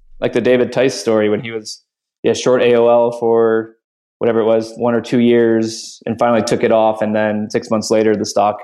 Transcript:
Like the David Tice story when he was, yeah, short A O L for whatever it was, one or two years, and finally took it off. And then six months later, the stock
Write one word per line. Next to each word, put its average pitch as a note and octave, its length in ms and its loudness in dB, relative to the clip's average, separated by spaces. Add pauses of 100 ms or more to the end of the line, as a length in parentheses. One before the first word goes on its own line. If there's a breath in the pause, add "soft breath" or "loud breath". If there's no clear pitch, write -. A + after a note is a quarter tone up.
(200)
Like A#2+ 140 -2
the A#2+ 80 0
David B2 320 2
Tice C3 260 0
story G#2+ 300 0
when G#2 120 -2
he A#2 100 -12
was, A2 300 -12 (400)
yeah, A#2 120 0
short B2+ 280 0
A A#2+ 140 4
O A#2 140 4
L A#2+ 240 2
for A2+ 640 0 (400)
whatever A2+ 240 0
it - 20 2
was, A2 320 0
one A#2 180 -2
or A2+ 60 0
two B2 200 -2
years, A2+ 840 0
and A2+ 140 -6
finally A#2+ 240 2
took A#2 180 -2
it A2+ 120 2
off. A2 280 2
And G#2+ 140 -2
then G#2+ 340 -2
six A#2 220 -6
months G#2+ 180 -2
later, A2 240 2
the G#2 120 -2
stock G2+ 380 -2